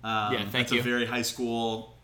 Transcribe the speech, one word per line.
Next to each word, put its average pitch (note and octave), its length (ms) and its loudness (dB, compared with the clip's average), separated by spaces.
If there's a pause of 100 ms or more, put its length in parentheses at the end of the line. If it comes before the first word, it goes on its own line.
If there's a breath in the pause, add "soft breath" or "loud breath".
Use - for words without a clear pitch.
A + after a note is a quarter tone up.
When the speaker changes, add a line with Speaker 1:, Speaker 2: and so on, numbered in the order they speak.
Speaker 1:
Um, G#2+ 300 0
Speaker 2:
Yeah, A2+ 60 0
thank G2+ 120 -4
Speaker 1:
that's B2 220 2
Speaker 2:
you. A#2+ 60 6
Speaker 1:
a A#2+ 40 0
very A#2+ 220 2
high A#2+ 160 -2
school A#2 840 -2